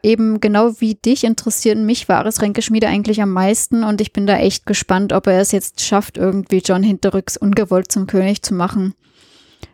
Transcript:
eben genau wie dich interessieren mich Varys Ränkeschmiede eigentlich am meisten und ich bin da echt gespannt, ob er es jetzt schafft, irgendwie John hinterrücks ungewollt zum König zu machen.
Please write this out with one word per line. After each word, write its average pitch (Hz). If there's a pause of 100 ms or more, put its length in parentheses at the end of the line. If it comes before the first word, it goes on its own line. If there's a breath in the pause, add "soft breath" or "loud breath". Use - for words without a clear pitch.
eben 220
genau 220
wie 220
dich -
interessieren 220
mich 233
Varys -
Ränkeschmiede 220
eigentlich 208
am 202
meisten 214
und 214
ich 208
bin 202
da 196
echt -
gespannt, 196
ob 190
er 185
es 196
jetzt -
schafft, -
irgendwie 190
John 185
hinterrücks 196
ungewollt 202
zum 190
König 196
zu -
machen. 190 (800 soft breath)